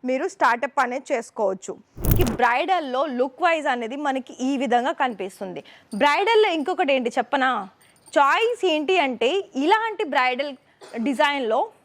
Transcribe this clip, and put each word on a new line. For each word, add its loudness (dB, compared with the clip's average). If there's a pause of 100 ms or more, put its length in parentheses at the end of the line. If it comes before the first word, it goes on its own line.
మీరు -2
స్టార్టప్ 0
అనేది -6
చేసుకోవచ్చు. -4 (480)
ఈ 4 (140)
బ్రైడల్‌లో 0 (180)
లుక్ -2
వైజ్ 0
అనేది -6 (100)
మనకి -4 (140)
ఈ 0 (120)
విధంగా 0
కనిపిస్తుంది. -6 (380)
బ్రైడల్‌లో 4
ఇంకొకటి 0
ఏంటి 0
చెప్పనా? 0 (640)
చాయిస్ 2 (100)
ఏంటి 2
అంటే, 0 (340)
ఇలాంటి 0 (100)
బ్రైడల్ 0 (560)
డిజైన్‌లో 0 (240)